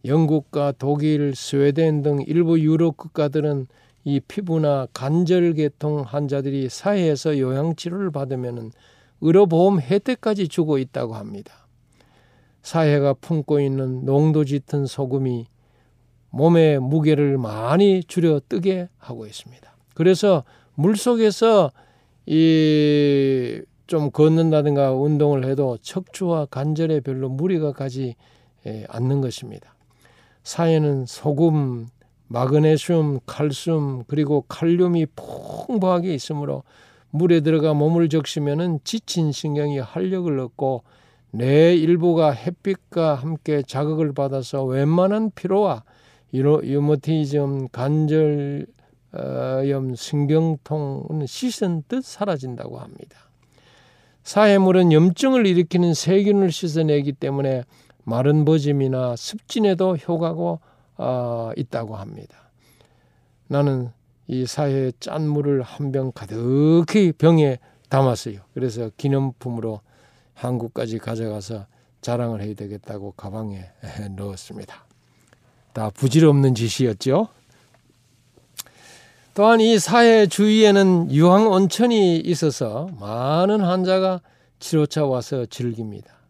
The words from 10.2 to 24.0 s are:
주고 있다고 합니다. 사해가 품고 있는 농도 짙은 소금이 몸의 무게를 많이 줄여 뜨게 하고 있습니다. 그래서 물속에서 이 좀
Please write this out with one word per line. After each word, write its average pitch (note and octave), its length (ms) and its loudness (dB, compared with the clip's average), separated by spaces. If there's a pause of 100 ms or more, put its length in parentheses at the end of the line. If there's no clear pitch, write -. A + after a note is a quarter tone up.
주고 D3+ 300 0
있다고 B2 360 -6
합니다. G#2 520 -16 (960)
사해가 D3 520 2
품고 D3+ 460 -2
있는 C3+ 440 -4
농도 D3+ 400 2
짙은 C#3 420 -4
소금이 B2+ 600 -4 (840)
몸의 D#3 500 4
무게를 C#3+ 580 2
많이 C#3+ 680 2
줄여 D#3+ 440 0
뜨게 F#3 400 -2 (100)
하고 A#2 280 -14
있습니다. - 500 -20 (180)
그래서 F3+ 500 2 (300)
물속에서 G#3+ 1000 2 (540)
이 D3 1400 2 (220)
좀 D3+ 240 -2